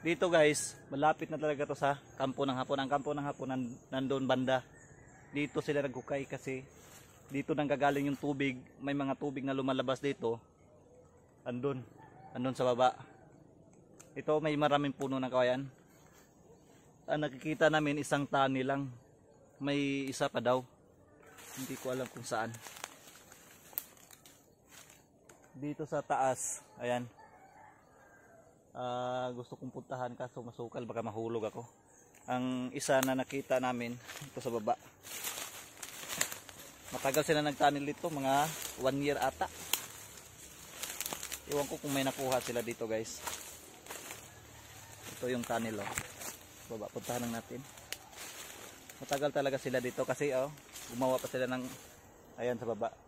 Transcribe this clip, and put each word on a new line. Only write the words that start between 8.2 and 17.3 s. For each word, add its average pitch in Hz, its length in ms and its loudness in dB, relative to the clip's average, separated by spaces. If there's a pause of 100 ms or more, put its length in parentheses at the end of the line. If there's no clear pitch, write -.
May 139 160 0
mga 135 240 2
tubig 139 240 -2
na 135 80 0
lumalabas 131 480 2
dito. 120 400 0 (1040)
Andun. 127 400 -2 (480)
Andun 123 240 0
sa 131 80 4
baba. 127 320 6 (1200)
Ito, 151 240 4
may 151 160 2
maraming 143 400 4
puno 135 240 0
ng 131 80 0
kawayan. 127 400 4 (1400)
Ang 151 160 0
nakikita 151 480 2